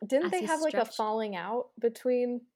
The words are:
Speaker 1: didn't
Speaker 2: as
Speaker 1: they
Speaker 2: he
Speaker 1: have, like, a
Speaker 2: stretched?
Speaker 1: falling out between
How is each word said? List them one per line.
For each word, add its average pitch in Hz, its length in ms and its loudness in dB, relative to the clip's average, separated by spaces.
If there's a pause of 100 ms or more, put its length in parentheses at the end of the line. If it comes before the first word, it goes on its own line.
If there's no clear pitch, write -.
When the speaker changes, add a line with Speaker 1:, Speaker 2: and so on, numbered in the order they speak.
Speaker 1:
didn't 269 220 2
Speaker 2:
as 339 40 0
Speaker 1:
they 370 100 0
Speaker 2:
he - 40 -2
Speaker 1:
have, 320 160 0
like, 311 120 0
a - 40 2
Speaker 2:
stretched? 226 180 0
Speaker 1:
falling 214 400 0
out 202 320 -4 (120)
between 247 600 0 (140)